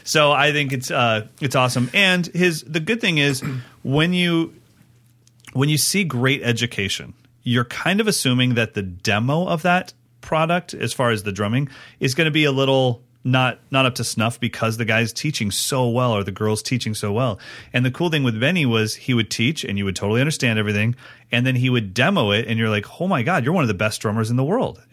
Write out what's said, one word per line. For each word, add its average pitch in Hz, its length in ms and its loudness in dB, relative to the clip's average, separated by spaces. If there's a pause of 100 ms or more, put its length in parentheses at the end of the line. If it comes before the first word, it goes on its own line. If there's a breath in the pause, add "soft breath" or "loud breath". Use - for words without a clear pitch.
So 147 280 4
I 147 200 4
think 143 220 0
it's, 127 160 -6
uh, 117 380 2 (120)
it's 135 160 -2
awesome. 123 380 2
And 180 320 4
his, 170 380 0
the 165 160 -6
good 214 200 -2
thing 175 200 0
is 143 240 0 (200)
<clears throat> - 200 -20
when 151 300 2
you, 170 420 0 (960)
when 139 160 0
you 151 80 2
see 196 260 0
great 131 400 0
education, 107 680 -2 (300)
you're 123 220 0
kind 196 360 -2
of 220 60 0
assuming 127 480 2
that 113 180 0
the 104 100 -4
demo 110 640 -2
of 165 140 -2
that 180 320 0 (280)
product, 165 520 -2
as - 180 -4
far 120 200 0
as 104 120 -2
the 104 80 -6
drumming, 107 380 -2 (300 loud breath)
is 135 160 0
gonna 160 160 2
be 151 140 2
a 143 60 2
little 131 520 2 (200)
not, 127 360 2 (120)
not 135 140 4
up 127 100 0
to 117 100 -6
snuff 113 340 -2
because 113 380 -2
the 120 80 -2
guy's 113 260 0
teaching 120 400 -4
so 127 380 0
well 120 240 2
or 101 100 0
the 98 80 -6
girl's 107 320 -2
teaching 113 300 -4
so 104 180 -4
well. 113 280 -2 (340 loud breath)
And 123 100 2
the 127 80 2
cool 170 180 -2
thing 151 140 0
with 113 160 0
Benny 156 260 2
was 110 300 2
he - 180 -4
would 113 160 2
teach 127 360 -2
and 98 120 -4
you 101 60 -2
would 95 140 -4
totally 110 240 0
understand 135 380 0
everything. 107 360 0 (340 loud breath)
And 120 160 2
then 131 100 0
he 127 140 0
would 107 240 -2
demo 131 380 2
it 110 160 0
and 113 100 -2
you're 113 120 0
like, 104 320 -4
"Oh 180 60 -2
my 151 160 0
God, 160 200 0
you're 135 100 0
one 165 120 2
of - 20 2
the 107 60 0
best 104 260 -2
drummers 110 300 -2
in 120 80 0
the 135 80 2
world." 202 360 -2 (120)